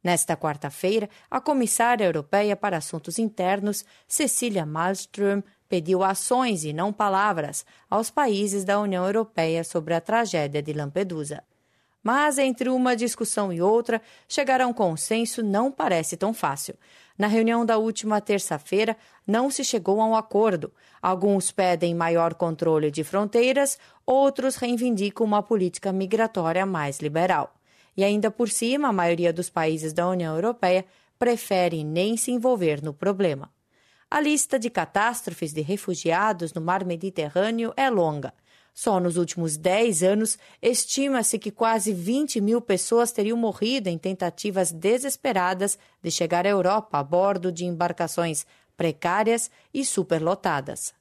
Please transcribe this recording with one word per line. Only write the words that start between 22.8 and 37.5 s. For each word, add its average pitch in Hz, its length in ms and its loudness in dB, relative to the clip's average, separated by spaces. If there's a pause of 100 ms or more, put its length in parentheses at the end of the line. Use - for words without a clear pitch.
de 151 140 -4
fronteiras, 233 760 2 (280)
outros 269 500 2
reivindicam 233 720 -2
uma 208 160 2
política 190 480 -2
migratória 190 720 0
mais 151 360 -4
liberal. 151 520 0 (440)
E 196 80 2
ainda 208 260 2
por 233 160 -2
cima, 269 400 0
a 226 60 0
maioria 170 400 2
dos 175 160 -6
países 160 420 -2
da 170 160 0
União 175 260 -2
Europeia 190 520 0 (340)
prefere 185 640 0
nem 175 320 0
se 233 160 -4
envolver 208 500 2
no 151 120 -6
problema. 180 580 -2 (580)
A 302 120 0
lista 294 360 0
de 233 120 -2
catástrofes 202 840 -2
de 156 80 -6
refugiados 175 920 -2
no 170 80 -6
mar 180 240 0
Mediterrâneo 185 880 -2